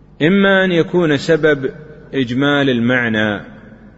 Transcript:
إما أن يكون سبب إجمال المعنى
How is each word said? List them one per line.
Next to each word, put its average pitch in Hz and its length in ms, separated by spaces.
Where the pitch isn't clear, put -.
إما 190 440
أن 185 60
يكون 165 460
سبب 147 540
إجمال 135 560
المعنى 117 760